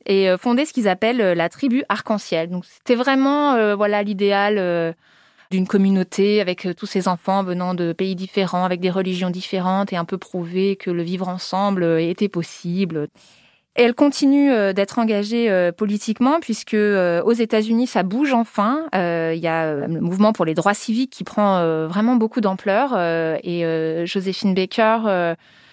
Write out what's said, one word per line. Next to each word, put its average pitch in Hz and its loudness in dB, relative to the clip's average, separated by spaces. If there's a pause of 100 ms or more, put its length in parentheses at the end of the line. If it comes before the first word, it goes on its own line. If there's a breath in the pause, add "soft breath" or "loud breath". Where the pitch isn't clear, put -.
et, 196 2
euh, 185 4
fonder 240 0
ce 302 -8
qu'ils 214 0
appellent, 226 0
euh, 180 2
la 170 0
tribu 254 -2
Arc-en-Ciel. 185 -2
Donc, 180 -6
c'était - -2
vraiment, 277 2
euh, 214 2
voilà, 208 0
l'idéal, 202 0
euh, 170 0 (580 soft breath)
d'une 185 0
communauté 196 2
avec, 180 -4
euh, 180 -4
tous 202 -10
ces 190 -2
enfants 190 -2
venant 180 -2
de 175 -2
pays 190 -4
différents, 185 -2
avec 180 -2
des 185 0
religions 185 -2
différentes 185 -2
et 180 -4
un 170 -4
peu 190 -6
prouver 185 -2
que 196 -8
le 170 -2
vivre 180 -4
ensemble, 190 -2
euh, 165 2
était 185 0
possible. 170 -4 (680 soft breath)
Et 240 4
elle 240 4
continue, 285 4
euh, 202 2
d'être 196 -2
engagée, 220 0
euh, 180 2
politiquement 214 0
puisque, - -6
euh, 196 2
aux 233 4
États-Unis, 226 2
ça 233 0
bouge 247 0
enfin. 233 0
Euh, 170 0
il 165 -6
y 170 -2
a, 165 0
euh, 147 -2
le 160 -2
mouvement 190 2
pour 180 0
les 160 -2
droits 180 2
civiques 233 -2
qui - -14
prend, 196 0
euh, 160 0
vraiment 208 0
beaucoup 226 0
d'ampleur. 208 0
Euh, 165 0
et, 170 -4
euh, 160 -2
Joséphine 190 -2
Baker, 220 2
euh, 175 0 (380 soft breath)